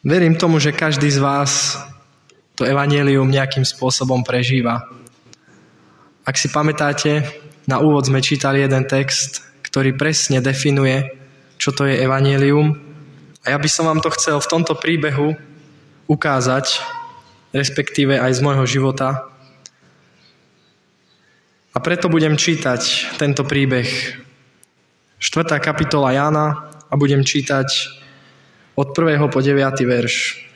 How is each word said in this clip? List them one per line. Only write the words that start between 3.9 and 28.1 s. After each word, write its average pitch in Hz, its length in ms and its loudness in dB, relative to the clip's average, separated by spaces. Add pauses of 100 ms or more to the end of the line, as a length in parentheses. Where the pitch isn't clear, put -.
prežíva. 123 560 0 (1400)
Ak 135 80 -4
si - 160 -2
pamätáte, 147 720 0 (480)
na 131 80 0
úvod 143 320 4
sme 135 80 2
čítali 139 480 0
jeden 131 160 2
text, - 640 -2 (160)
ktorý 135 320 0
presne 143 480 0
definuje, 135 640 0 (480)
čo - 160 -2
to 139 160 -2
je 135 160 2
evanjelium. 139 720 2 (720)
A 127 80 0
ja 147 80 -2
by 151 80 0
som 165 160 0
vám 156 160 0
to 165 160 0
chcel 147 240 0
v - 80 -6
tomto 165 240 0
príbehu 151 640 -2 (720)
ukázať, 135 720 0 (720)
respektíve 139 640 0
aj 127 200 0
z - 40 -2
môjho 139 240 2
života. 131 640 -2 (2500)
A - 80 -4
preto 175 320 -2
budem 156 240 2
čítať - 880 -2
tento 143 240 0
príbeh. 135 400 0 (1400)
Štvrtá 160 400 -2
kapitola 147 480 0
Jána 151 640 0 (160)
a - 80 -4
budem 139 240 4
čítať 135 800 -2 (680)